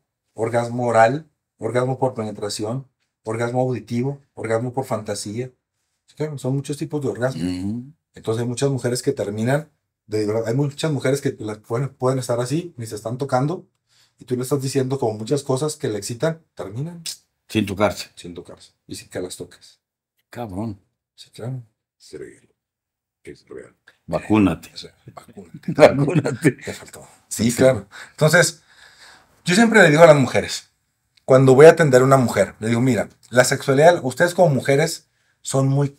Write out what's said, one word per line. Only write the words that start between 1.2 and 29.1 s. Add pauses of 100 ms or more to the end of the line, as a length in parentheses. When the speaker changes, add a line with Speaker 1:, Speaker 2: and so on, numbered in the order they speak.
Speaker 1:
orgasmo
por
penetración, (340)
orgasmo
auditivo, (120)
orgasmo
por
fantasía. (560)
Sí,
claro,
son
muchos
tipos
de
orgasmo.
Speaker 2:
Ujú. (320)
Speaker 1:
Entonces
hay
muchas
mujeres
que
terminan, (380)
de, (160)
hay
muchas
mujeres
que
la,
pueden,
pueden
estar
así,
ni
se
están
tocando, (520)
y
tú
le
estás
diciendo
como
muchas
cosas
que
le
excitan, (120)
terminan. (460)
Speaker 2:
Sin
tocarse.
Speaker 1:
Sin
tocarse. (160)
Y
sin
que
las
toques. (480)
Speaker 2:
Cabrón. (360)
Speaker 1:
Sí,
claro. (380)
Speaker 3:
Es
real. (760)
Es
real. (300)
Speaker 2:
Vacúnate.
Speaker 1:
O
sea, (180)
vacúnate.
Speaker 2:
<laughs>
Vacúnate.
Speaker 1:
Te
faltó. (220)
Sí,
Speaker 2:
Sí.
Speaker 1:
claro. (240)
Entonces... (800)